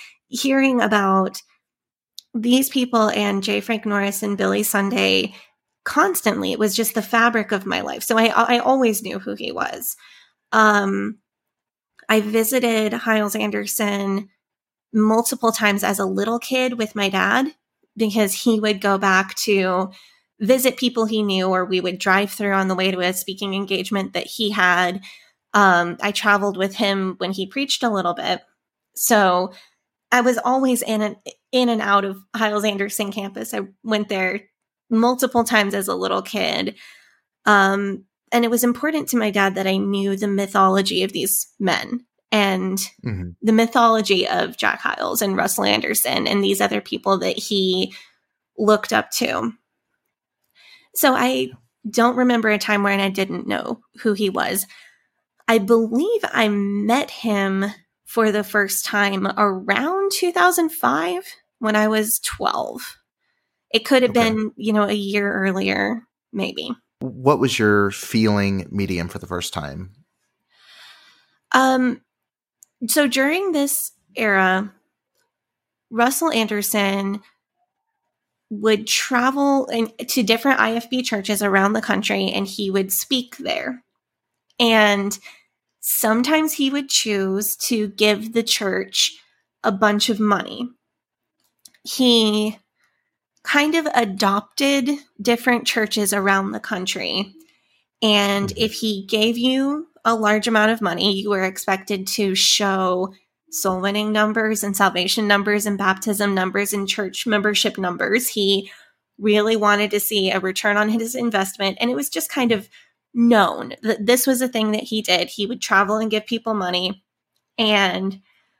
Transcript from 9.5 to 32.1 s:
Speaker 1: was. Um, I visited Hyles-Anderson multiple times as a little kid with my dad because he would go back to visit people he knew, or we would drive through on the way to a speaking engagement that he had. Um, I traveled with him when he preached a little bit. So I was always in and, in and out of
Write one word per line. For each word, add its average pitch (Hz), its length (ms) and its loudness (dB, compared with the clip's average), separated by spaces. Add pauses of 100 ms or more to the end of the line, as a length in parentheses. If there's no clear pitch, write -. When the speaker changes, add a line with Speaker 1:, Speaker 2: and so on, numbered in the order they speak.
Speaker 1:
was. - 460 -8 (560)
Um, 208 640 2 (920)
I 220 140 4
visited 226 720 0
Hyles-Anderson 208 1400 -2 (640)
multiple 226 580 2
times 202 320 0
as 196 160 0
a 202 60 0
little 202 340 -2
kid 254 380 -2
with 220 180 -4
my 202 140 0
dad 202 440 2 (440)
because 214 340 2
he 220 300 2
would 214 180 0
go 196 180 2
back 190 380 0
to 190 560 0 (480)
visit 247 380 2
people 240 280 0
he 220 160 -2
knew, 190 280 0
or 185 160 0
we 185 160 -2
would 185 180 -6
drive 196 320 2
through 202 220 -2
on 190 140 0
the 190 80 0
way 185 160 2
to 185 80 -4
a 180 140 0
speaking 196 400 -6
engagement 190 600 -4
that 175 120 -4
he 220 240 -4
had. 185 520 2 (520)
Um, 175 480 4
I 202 100 -2
traveled 202 460 2
with 190 180 -2
him 196 440 0
when 185 120 -4
he 190 140 -6
preached 277 380 -4
a 240 80 2
little 180 240 0
bit. - 260 -4 (540)
So 185 580 2 (580)
I 247 100 4
was 247 220 2
always 254 380 2
in 214 200 -2
and, 214 140 -4 (360)
in 254 180 2
and 220 120 0
out 202 240 2
of 190 120 -6 (180)